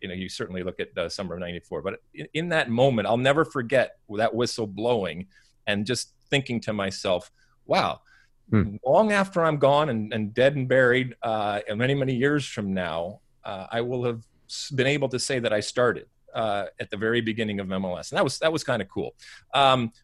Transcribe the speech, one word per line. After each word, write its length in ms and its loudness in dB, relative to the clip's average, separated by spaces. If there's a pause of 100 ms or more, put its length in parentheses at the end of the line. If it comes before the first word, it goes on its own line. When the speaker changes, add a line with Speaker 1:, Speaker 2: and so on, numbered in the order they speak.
Speaker 1:
you 80 -10
know, 60 -8
you 140 -6
certainly 340 -6
look 180 -6
at, 160 -8
uh, 120 -2
summer 260 -8
of 60 -8
ninety-four. 420 -8
But 180 -8 (140)
in, 200 -12
in 160 -2
that 200 0
moment, 360 4
I'll 120 2
never 260 4
forget 540 0 (180)
that 180 2
whistle 320 -2
blowing 600 -2 (400)
and 180 0
just 300 -4 (160)
thinking 300 0
to 120 -6
myself, 580 -2 (360)
"Wow, 340 0 (500)
Speaker 2:
Hmm. 340 2
Speaker 1:
long 280 4
after 300 0
I'm 160 2
gone 300 4
and, 240 -4
and 200 -2
dead 240 4
and 120 -2
buried, 540 4
uh, 460 0
and 100 -4
many, 160 2
many 200 0
years 320 2
from 280 -4
now, 460 -4 (240)
uh, 260 -10
I 100 -2
will 240 -4
have 180 -4 (260)
s-, 220 -12
been 160 2
able 240 2
to 80 -2
say 220 -2
that 120 0
I 80 2
started, 460 0 (260)
uh, 340 -2 (140)
at 100 -10
the 60 -6
very 240 2
beginning 400 -2
of 100 -6
M 140 -2
L 140 -4
S." 140 -12
And 40 -4
that 80 4
was, 140 -2
that 140 2
was 120 -4
kinda 220 -2
cool. 280 -6 (380)
Um, 400 4 (120)